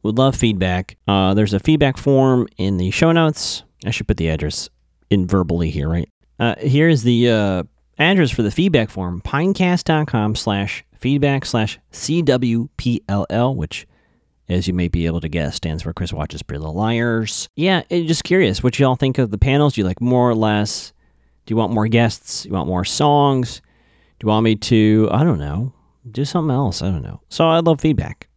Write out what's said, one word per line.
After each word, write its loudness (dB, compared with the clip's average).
would 0
love 4
feedback. -2
Uh, 2
there's 2
a 2
feedback 2
form 2
in -2
the -2
show 2
notes. 0
I -2
should -6
put -2
the -2
address -4
in 2
verbally 0
here, -4
right? -2
Uh, 0
here's 2
the, 4
uh, 2
address 2
for -2
the 0
feedback 0
form, -6
pinecast 0
dot 0
com -2
slash -4
feedback 0
slash -2
C -2
W 0
P -2
L 0
L, 0
which -8
as -2
you -2
may 0
be 0
able -2
to -8
guess, -4
stands -6
for -8
Chris -8
Watches -8
Pretty -10
Little -8
Liars. -4
Yeah, 0
eh, 0
just -2
curious, 0
what 0
y'all 2
think -2
of 0
the -6
panels? 2
Do -4
you 0
like -4
more 2
or 2
less? -2
Do -4
you 0
want 0
more 0
guests? 0
You -10
want -2
more -2
songs? 2
Do -6
you 2
want 2
me 4
to, 4
I 2
don't 2
know, -6
do -4
something -2
else? -2
I -4
don't -4
know. -12
So 0
I 4
love 2
feedback. -2